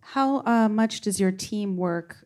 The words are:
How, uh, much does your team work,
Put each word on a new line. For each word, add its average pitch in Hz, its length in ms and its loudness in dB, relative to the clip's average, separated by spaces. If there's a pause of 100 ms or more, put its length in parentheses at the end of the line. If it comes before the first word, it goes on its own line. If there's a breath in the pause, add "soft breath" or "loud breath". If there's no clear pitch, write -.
How, 269 440 0
uh, 226 240 4
much 220 320 0
does 202 180 -4
your 190 120 4
team 196 460 -4
work, 170 480 -4